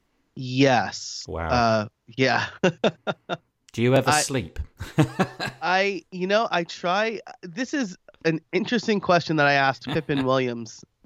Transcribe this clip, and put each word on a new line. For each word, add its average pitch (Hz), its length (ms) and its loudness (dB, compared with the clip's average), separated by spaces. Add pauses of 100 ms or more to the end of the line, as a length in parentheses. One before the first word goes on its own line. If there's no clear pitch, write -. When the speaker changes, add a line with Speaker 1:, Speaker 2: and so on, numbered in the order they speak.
(360)
Speaker 1:
Yes. 127 920 0
Speaker 2:
Wow. 82 200 -6
Speaker 1:
Uh, 110 400 2 (300)
yeah. 127 360 2
<laughs> - 1160 -4
Speaker 2:
Do 113 100 -4
you 123 140 4
ever 135 160 2
Speaker 1:
I, 151 100 4
Speaker 2:
sleep? 117 380 -6 (480)
<laughs> - 540 -6
Speaker 1:
I, 190 500 0
you 180 160 -4
know, 214 240 2
I 175 140 -2
try. 202 560 -4 (220)
This 185 300 -8
is 233 240 -4 (280)
an 160 160 0 (100)
interesting 208 480 0
question 170 380 2
that 143 100 6
I 143 60 6
asked 135 320 2
Pippin 139 400 -2
Speaker 2:
<laughs> - 0 -
Speaker 1:
Williams, 123 580 -2 (220)